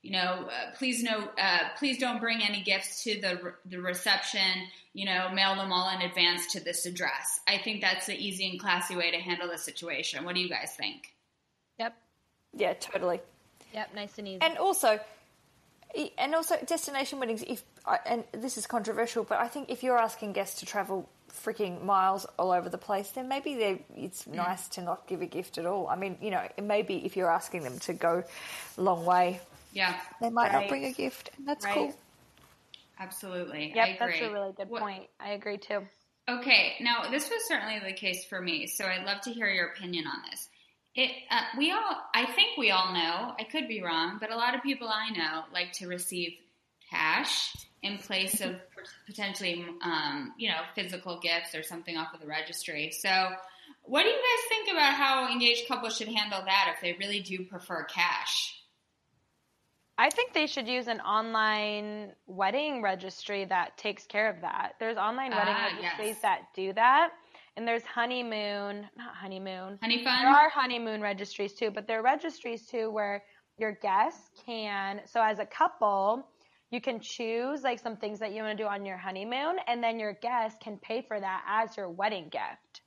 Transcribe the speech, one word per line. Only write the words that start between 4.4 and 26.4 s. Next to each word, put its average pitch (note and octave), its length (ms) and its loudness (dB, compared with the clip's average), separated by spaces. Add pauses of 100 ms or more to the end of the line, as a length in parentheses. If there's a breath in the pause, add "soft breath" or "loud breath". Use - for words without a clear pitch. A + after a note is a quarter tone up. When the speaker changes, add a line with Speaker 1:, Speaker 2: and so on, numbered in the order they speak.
Speaker 1:
you G3 120 -6
know, F#3 280 2
mail G3 240 4
them F#3+ 160 -2
all F#3 200 2
in F3+ 80 -2
advance F3 520 2
to F3 80 -4
this E3+ 240 -4
address." D#3+ 640 -2
I G3+ 80 4
think G#3+ 240 -4
that's F#3+ 240 2
the G3+ 100 -4
easy F#3+ 340 -4
and F3+ 120 -6
classy F3+ 340 0
way E3+ 160 2
to E3+ 60 0
handle F3 320 -4
the E3 80 -6
situation. D3 680 -6
What F3+ 120 -4
do F#3 60 2
you F3+ 80 -2
guys D3 280 -4
think? - 360 -8 (680)
Speaker 2:
Yep. A#3 180 -4 (580)
Speaker 3:
Yeah, F#3 200 0
totally. F3+ 440 -2 (540)
Speaker 2:
Yep, G#3+ 200 -8
nice G#3 240 -10
and G#3+ 100 -10
easy. F#3+ 140 -4
Speaker 3:
And D#4+ 160 2
also, C4+ 440 4 (920)
e-, - 240 -4
and C#4 160 0
also E4 220 2 (100)
destination C#4 540 -2
weddings, A3+ 240 -2
if, - 180 -6 (240)
I, - 200 2
and A#3 260 0
this A#3+ 260 -6
is G#3 100 -6
controversial, A#3 560 0
but - 160 0
I A#3+ 80 2
think C#4 220 -8
if B3+ 140 -4
you're B3+ 140 4
asking A3 360 0
guests G3 280 -4
to F#3 40 -10
travel F#3+ 420 -2 (240)
freaking G3+ 520 -4
miles F#3+ 420 4 (120)
all F#3 140 4
over F3+ 180 4
the F3+ 80 -4
place, G3+ 340 -2
then B3+ 160 -8
maybe C#4 280 -2
they, G3+ 300 0 (100)
it's - 300 -8
Speaker 1:
Mm. - 100 -12
Speaker 3:
nice F3+ 340 -2
to - 120 -8
not F3 260 -4
give F#3 140 -4
a F3+ 40 -2
gift E3+ 320 -6
at E3 80 -4
all. F#3 220 0
I D3+ 80 0
mean, F#3 260 -4
you G#3 100 -4
know, - 160 0 (140)